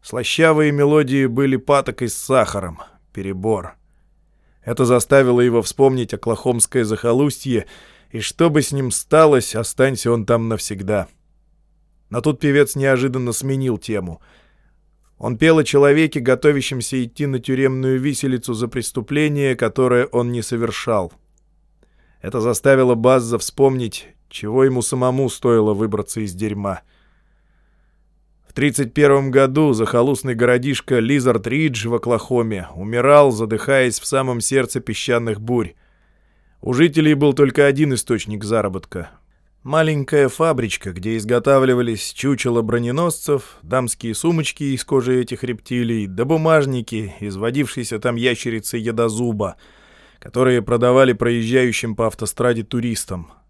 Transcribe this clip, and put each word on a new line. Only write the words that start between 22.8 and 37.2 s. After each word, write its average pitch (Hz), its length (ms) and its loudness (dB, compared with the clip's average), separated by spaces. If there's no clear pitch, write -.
Базза 117 440 2
вспомнить, 131 680 -2
чего 120 340 0
ему 131 160 2
самому 127 480 0
стоило 110 460 2
выбраться 104 480 -4
из 101 100 -6
дерьма. 101 480 -6
В - 40 -20
тридцать 135 400 -2
первом 139 380 4
году 135 440 4
захолустный 123 600 0
городишко 123 640 0
Лизард-Ридж 123 880 0
в 117 80 -2
Оклахоме 113 800 -2
умирал, 123 560 6
задыхаясь 113 720 0
в - 60 -14
самом 131 340 -2
сердце 127 400 -2
песчаных 117 600 -4
бурь. 110 340 -4
У - 120 -6
жителей 151 420 2
был 143 180 2